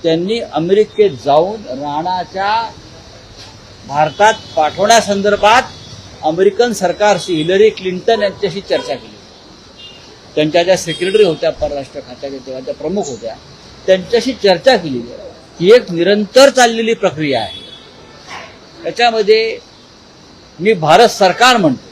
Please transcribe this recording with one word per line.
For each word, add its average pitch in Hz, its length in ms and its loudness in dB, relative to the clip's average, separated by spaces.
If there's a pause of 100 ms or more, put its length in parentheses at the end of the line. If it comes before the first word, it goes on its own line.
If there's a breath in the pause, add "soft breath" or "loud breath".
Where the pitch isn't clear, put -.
त्यांनी 175 380 -2
अमेरिकेत 202 680 0 (140)
जाऊन 175 420 0
राणाच्या 180 1040 -6 (1160)
भारतात 156 480 2 (220)
पाठवण्यासंदर्भात 202 1040 2 (600)
अमेरिकन 196 500 0
सरकारशी 185 640 -2
हिलरी 190 360 2
क्लिंटन 190 520 -4
यांच्याशी 190 380 -6
चर्चा 147 340 -6
केली. 104 220 -16 (1160)
त्यांच्या 156 280 0
ज्या 180 140 2
सेक्रेटरी 190 480 0
होत्या 156 260 0
परराष्ट्र 143 500 -8
खात्याच्या, 131 460 -14
तेव्हा 131 180 -12
त्या 143 100 -8
प्रमुख 185 320 -6
होत्या, 117 280 -10 (520)
त्यांच्याशी 220 460 0
चर्चा 202 440 2
केली 151 220 -6 (640)
ही 185 140 6
एक 202 180 2
निरंतर 208 580 4
चाललेली 226 440 0
प्रक्रिया 151 460 -2
आहे. 98 200 -10 (1200)
त्याच्यामध्ये 220 760 0 (1000)
मी 208 120 2
भारत 175 360 4
सरकार 233 480 2
म्हणतो 156 360 0